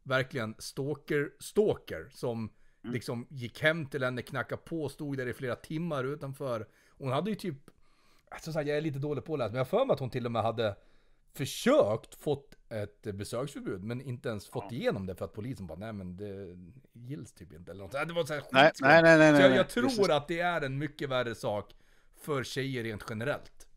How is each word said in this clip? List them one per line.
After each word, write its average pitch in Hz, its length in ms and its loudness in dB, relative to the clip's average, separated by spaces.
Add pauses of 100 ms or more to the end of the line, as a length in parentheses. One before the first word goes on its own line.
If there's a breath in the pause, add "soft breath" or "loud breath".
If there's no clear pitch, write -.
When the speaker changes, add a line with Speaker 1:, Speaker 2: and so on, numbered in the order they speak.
Speaker 1:
verkligen 131 560 -2
stalker, 147 800 -4
stalker 127 720 0
som 117 380 -6 (340)
Speaker 2:
Mm. 117 100 -6
Speaker 1:
liksom 120 360 -6
gick 120 320 -12
hem 156 240 0
till 135 180 -6
henne, 127 180 -4
knackade 123 440 -8
på, 156 240 -6
stod 143 280 -8
där 127 100 -4
i 117 60 -4
flera 123 220 -6
timmar 156 480 -4
utanför. 135 640 -6 (220)
Hon 131 220 -8
hade 165 180 0
ju 214 60 -2
typ, 170 200 -6 (760)
alltså, - 220 -10
så 156 80 -2
här, 147 60 -2
jag 147 120 0
är 151 40 0
lite 143 180 -2
dålig 143 260 -4
på 160 80 -6
att 151 60 -2
läsa, 110 100 0
men 117 80 -6
jag 131 80 0
har - 40 -8 (100)
för 269 60 2
mig 247 80 2
att - 60 0
hon 127 100 -4
till 123 160 -4
och 117 60 -4
med 113 120 2
hade 110 320 0 (580)
försökt 135 840 2
fått - 400 -6 (140)
ett 104 320 -8 (140)
besöksförbud, 120 680 -8
men 120 180 -8
inte 127 280 -8
ens 104 180 -8
fått 117 220 -8
Speaker 2:
Ja. 113 80 -10
Speaker 1:
igenom 120 280 -2
det 90 100 -8
för 104 100 -8
att - 80 -10
polisen 104 340 -10
bara, 80 120 -14
"Nej, 110 140 -10
men 92 240 -12
det 98 400 -12 (360)
gills 123 400 -14
typ - 200 -20
inte", 82 180 -16
eller 95 120 -14
något. 92 80 -14
Det 160 220 -6
var 170 120 -2
så 151 80 -6
här 139 180 -6
Speaker 2:
Nej, 135 140 10
Speaker 1:
skitskumt. 139 240 4
Speaker 2:
nej, 165 140 10
nej, 165 140 10
nej, 156 140 10
Speaker 1:
Så 147 100 8
jag, 139 80 12
Speaker 2:
nej, 131 80 6
Speaker 1:
jag - 80 6
Speaker 2:
nej. - 80 -8
Speaker 1:
tror 240 100 2
Speaker 2:
Precis. 220 260 4
Speaker 1:
att 147 180 2
det 170 120 -2
är 175 220 0
en 135 160 -2
mycket 143 320 -6
värre 123 260 0
sak 104 400 -4 (460)
för 139 220 -2
tjejer 131 400 -4
rent 110 260 -8
generellt. - 680 -6